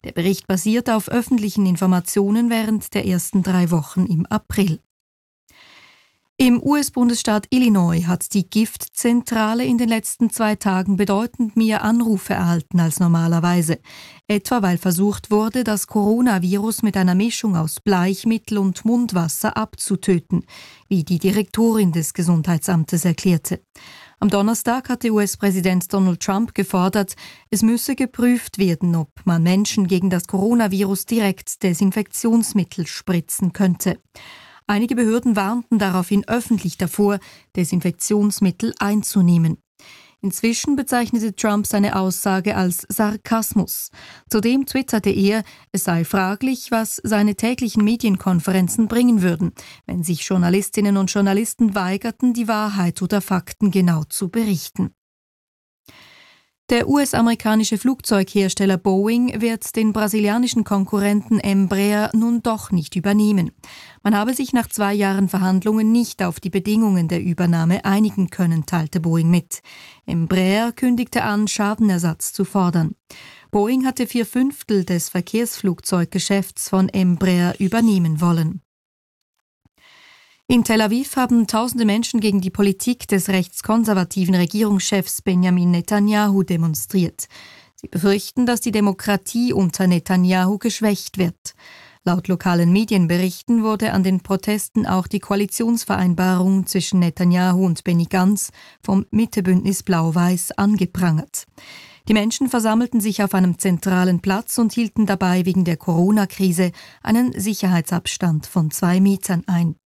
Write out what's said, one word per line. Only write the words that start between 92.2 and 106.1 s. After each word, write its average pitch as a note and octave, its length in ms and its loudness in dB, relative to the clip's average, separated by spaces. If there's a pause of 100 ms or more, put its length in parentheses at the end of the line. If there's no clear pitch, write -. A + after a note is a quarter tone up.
lokalen F3 460 2
Medienberichten F#3+ 880 0
wurde G#3+ 320 0
an F#3+ 80 2
den F#3+ 200 0
Protesten G#3 680 -2
auch F#3 180 0
die G#3 140 -4
Koalitionsvereinbarung F#3+ 1500 0
zwischen F#3 320 -2
Netanyahu F3+ 640 2
und E3+ 200 -2
Benny E3+ 220 0
Gantz F#3+ 440 0 (320)
vom G3 300 0
Mittebündnis G3 720 0
Blau-Weiß F3 720 0
angeprangert. F3+ 920 0 (600)
Die A3 60 2
Menschen A3 360 0
versammelten A3+ 520 0
sich G#3 200 -2
auf G3+ 140 0
einem F3+ 240 2
zentralen F3+ 600 0
Platz G3 380 -4
und D4+ 160 2
hielten A3 320 0
dabei F#3 400 2
wegen F#3 180 2
der E3 140 0
Corona-Krise F#3 920 2 (320)